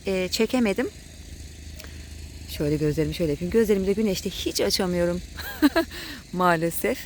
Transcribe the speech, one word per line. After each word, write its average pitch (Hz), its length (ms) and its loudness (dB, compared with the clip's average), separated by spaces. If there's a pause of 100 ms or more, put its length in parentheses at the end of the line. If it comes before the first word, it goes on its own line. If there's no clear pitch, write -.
e, 185 220 0
çekemedim. 226 640 2 (1600)
Şöyle 151 260 0
gözlerimi 151 380 2
şöyle 160 180 0
yapayım. 175 200 -2
Gözlerimi 202 360 4
de 202 60 4
güneşte 196 360 0
hiç - 320 -2
açamıyorum 175 600 2 (540)
<laughs> - 580 -4
maalesef. 175 720 2